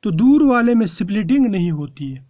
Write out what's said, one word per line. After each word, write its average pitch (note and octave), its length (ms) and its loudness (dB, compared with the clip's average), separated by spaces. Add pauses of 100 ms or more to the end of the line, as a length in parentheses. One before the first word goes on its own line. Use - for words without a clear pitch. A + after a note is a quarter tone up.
तो G#3+ 80 -4
दूर C4 320 4
वाले A#3+ 300 2
में A3+ 140 2
स्प्लिटिंग G#3+ 580 -2
नहीं F3+ 260 -2
होती C#3+ 380 -10
है C3+ 200 -16